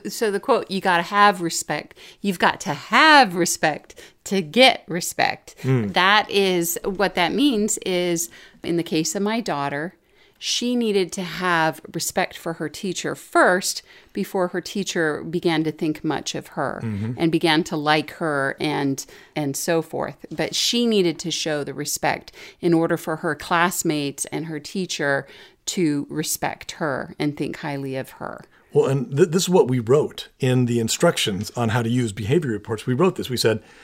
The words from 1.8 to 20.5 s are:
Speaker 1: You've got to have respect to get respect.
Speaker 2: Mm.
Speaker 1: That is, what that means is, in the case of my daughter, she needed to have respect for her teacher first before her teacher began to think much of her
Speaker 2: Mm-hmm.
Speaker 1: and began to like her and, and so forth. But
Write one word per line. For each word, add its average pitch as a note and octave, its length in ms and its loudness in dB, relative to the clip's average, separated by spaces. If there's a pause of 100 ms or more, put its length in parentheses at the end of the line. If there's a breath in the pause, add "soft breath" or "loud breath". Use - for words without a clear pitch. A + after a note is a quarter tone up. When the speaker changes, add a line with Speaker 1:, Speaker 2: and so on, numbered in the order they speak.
Speaker 1:
You've G3 180 -2
got F#3+ 220 2
to E3 120 -4
have C4 600 6
respect - 640 -2 (260 loud breath)
to F#3+ 160 0
get A3+ 460 4
respect. - 760 -4
Speaker 2:
Mm. C3 300 0
Speaker 1:
That G3 360 4
is, F3+ 540 0
what F#3 320 0
that F3 180 2
means A3 460 2
is, F3 500 -2 (340 loud breath)
in E3+ 140 -2
the D#3+ 60 0
case D#3+ 320 -2
of G3 80 -2
my A3+ 180 -2
daughter, C#3+ 540 -4 (480 soft breath)
she A#3+ 320 -2
needed G3+ 360 0
to G3 100 -6
have E3 600 0 (120)
respect - 420 -4
for - 180 -8
her D#3+ 140 -6
teacher D#3+ 460 -6
first G3 720 2 (280 soft breath)
before F#3+ 360 -2
her F3+ 120 -6
teacher E3+ 640 -2
began E3 400 0
to D#3 80 -2
think D3+ 320 -4
much - 300 -2
of D3+ 140 -8 (100)
her C#3+ 260 -2
Speaker 2:
Mm-hmm. A2 320 -4
Speaker 1:
and E3 160 0
began D#3+ 340 2
to E3+ 120 -4
like D3+ 360 0
her C#3+ 460 -2
and, D3 460 -2 (300 loud breath)
and C#3 200 -4
so E3 280 0
forth. C#3+ 320 -8 (160)
But D#3+ 240 -4